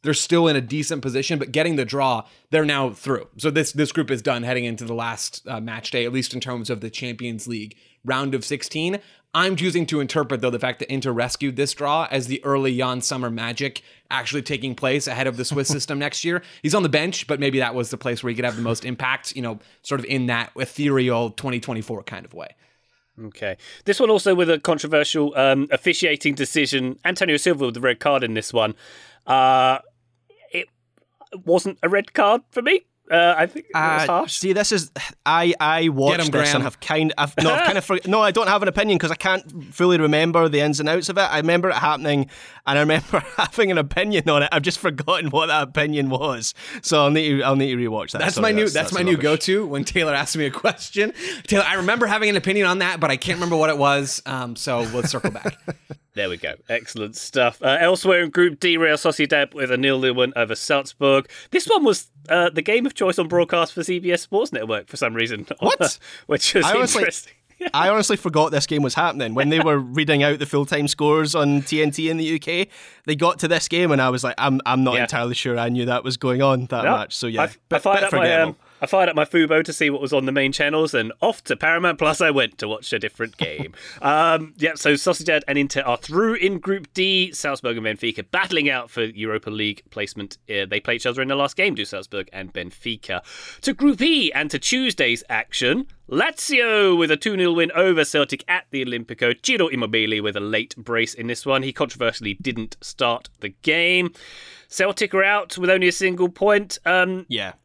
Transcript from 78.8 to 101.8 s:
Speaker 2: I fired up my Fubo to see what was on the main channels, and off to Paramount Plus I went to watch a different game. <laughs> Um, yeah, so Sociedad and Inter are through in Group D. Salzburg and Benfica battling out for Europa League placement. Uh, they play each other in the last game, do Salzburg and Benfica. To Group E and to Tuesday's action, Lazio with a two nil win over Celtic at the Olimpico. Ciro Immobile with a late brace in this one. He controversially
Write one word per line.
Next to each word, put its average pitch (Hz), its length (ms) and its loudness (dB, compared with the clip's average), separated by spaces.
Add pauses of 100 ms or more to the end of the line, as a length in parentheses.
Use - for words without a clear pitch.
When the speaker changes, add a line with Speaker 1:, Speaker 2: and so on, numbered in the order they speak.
Speaker 2:
I - 20 -2
fired 190 220 4
up 156 80 -2
my 151 80 2
Fubo 160 400 2
to 160 80 -6
see 147 180 0
what 139 120 -2
was 135 100 -4
on 135 140 2
the 135 80 -2
main 135 180 2
channels, 151 420 0
and 113 280 0
off - 240 0
to 131 100 -2
Paramount 165 440 0
Plus 156 200 2
I 165 120 4
went 131 260 0
to 107 100 -6
watch 107 240 -8
a 110 80 -2
different 110 380 -6
game. 78 420 -6
<laughs> - 40 -20 (180)
Um, 156 560 2
yeah, 160 180 0
so 147 200 4
Sociedad 160 520 0
and 143 100 0
Inter 139 260 0
are 123 120 2
through 202 380 0
in 196 260 0
Group 190 340 -4
D. 185 380 2
Salzburg 131 460 -4
and 110 80 -6
Benfica 110 460 -4
battling 180 380 0
out 123 200 -4
for 117 140 -4
Europa 110 460 -6
League 107 420 -4
placement. 104 460 -10 (120)
Uh, 101 160 -2
they 104 160 -4
play 120 160 -2
each - 80 -10
other 127 160 -2
in 131 80 -2
the 139 60 -2
last 139 200 -2
game, 185 200 0
do 107 100 -6
Salzburg 98 480 -10
and 95 180 -12
Benfica. 90 720 -10 (400)
To 277 120 -2
Group 269 280 2
E 277 320 2
and 147 180 -2
to - 80 -4
Tuesday's 185 720 0
action, 127 580 -2 (220)
Lazio 214 880 2
with 165 140 2
a 151 40 4
two 202 220 -4
nil 175 180 2
win 170 200 2
over 175 280 4
Celtic 151 460 0
at 180 220 0
the 135 120 -2
Olimpico. 120 500 -2 (120)
Ciro 196 240 2
Immobile 110 520 0
with 104 140 -4
a 101 60 -4
late 110 340 -2
brace 117 380 -2
in 117 140 -10
this 117 180 -8
one. 135 180 0
He 135 80 -6
controversially 113 640 -4